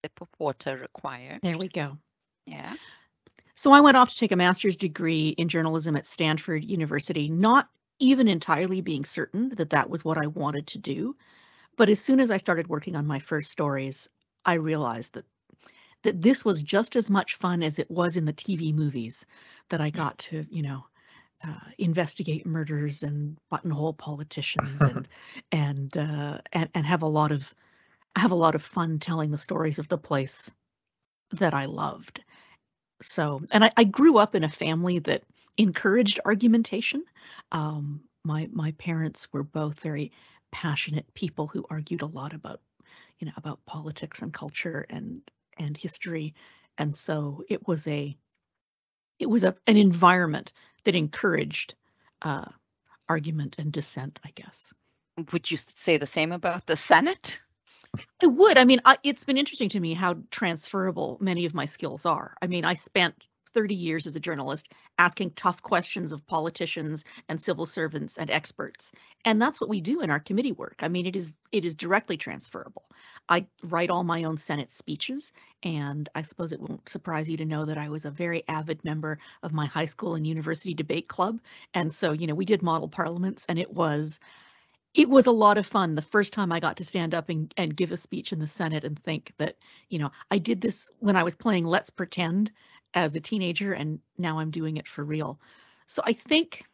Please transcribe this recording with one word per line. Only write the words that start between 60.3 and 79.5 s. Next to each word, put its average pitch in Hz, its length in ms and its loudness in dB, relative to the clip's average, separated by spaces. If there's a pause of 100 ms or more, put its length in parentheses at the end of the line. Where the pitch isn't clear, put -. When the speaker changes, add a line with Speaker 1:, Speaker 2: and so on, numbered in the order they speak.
Speaker 2:
transferable 170 920 -4
many 180 260 0
of 160 80 -6
my 143 120 -4
skills - 400 -8
are. - 360 -2
I 185 40 -4
mean, 175 180 -4
I 175 100 2
spent - 540 -2 (260)
thirty 214 200 0
years 165 320 -4
as 151 80 -10
a 160 60 -8
journalist 143 480 -6 (300)
asking 175 320 2
tough - 320 0
questions 175 500 -2
of 151 140 -12
politicians 160 800 -4 (240)
and 160 120 -6
civil 160 240 -2
servants 156 540 -6
and 156 120 -6
experts. - 640 -6 (320)
And 220 160 2
that's 262 180 0
what 220 120 -6
we 208 100 -2
do 262 220 -4
in 170 80 -2
our 147 100 0
committee 220 320 -2
work. - 280 -12
I 160 80 -4
mean, 180 180 -2
it 185 100 -6
is, 165 160 -8 (180)
it 196 140 -2
is 170 100 -6
directly 175 440 -2
transferable. - 640 -14 (460)
I 185 160 2 (160)
write 170 260 0
all 175 160 0
my 165 200 -2
own 160 120 -4
Senate 143 340 -6
speeches, - 600 -10 (300)
and 147 520 -6
I 156 80 -4
suppose 160 300 -10
it - 80 -10
won't - 280 -12
surprise 160 400 -6
you 160 100 -4
to 160 80 -4
know 156 180 -2
that 151 140 -6
I 147 100 -8
was 151 160 -8
a 147 60 -8
very 170 380 -4
avid 156 360 -4
member 156 340 -4 (240)
of 151 120 -6